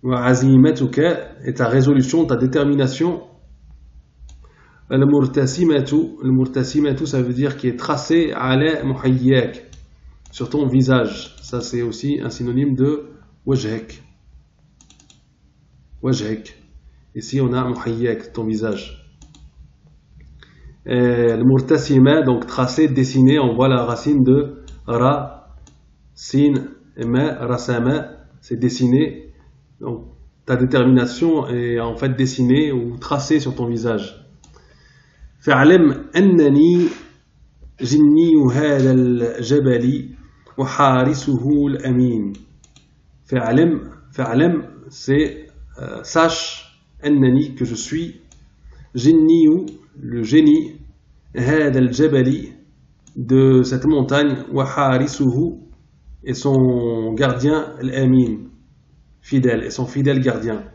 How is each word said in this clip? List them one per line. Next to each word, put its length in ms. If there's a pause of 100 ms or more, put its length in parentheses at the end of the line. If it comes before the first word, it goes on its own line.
wa 220
azimatuka, 1200
et 100
ta 140
résolution, 580
ta 120
détermination. 840 (1700)
Al-murtasimatu, 1300
al-murtasimatu, 800
ça 160
veut 120
dire 240
qui 100
est 100
tracé 540
ala 540
muhayyak, 800 (680)
sur 160
ton 200
visage. 720
Ça, 180
c'est 220
aussi 400
un 80
synonyme 460
de 340 (380)
wajhak. 560 (2000)
Wajhak. 520 (600)
Ici, 260
on 100
a 160
muhayyak, 640
ton 140
visage. 680 (1700)
Et 500
le 80
murtasima, 800
donc 240
tracé, 420
dessiné, 520
on 160
voit 140
la 140
racine 380
de 420 (220)
ra, 680 (580)
sin, 400 (420)
et 100
ma, 280
rasama, 760 (300)
c'est 180
dessiné. 760 (480)
Donc, 280 (360)
ta 100
détermination 920
est 320
en 160
fait 200
dessinée 560
ou 260
tracée 420
sur 160
ton 120
visage. 600 (1120)
فاعلم 760
أنني 720 (920)
جني 720
هذا 380
الجبل 1200 (420)
وحارسه 1080
الأمين. 680 (920)
فاعلم, 560 (300)
فاعلم, 560 (220)
c'est, 580 (340)
euh, 220
sache, 640 (400)
أنني, 500
que 80
je 120
suis, 440 (760)
جني, 720 (320)
le 260
génie, 520 (600)
هذا 420
الجبل, 720 (640)
de 480
cette 220
montagne, 580 (100)
وحارسه, 1040 (680)
et 80
son 800
gardien, 680
الأمين, 680 (720)
fidèle, 420
et 60
son 160
fidèle 340
gardien. 560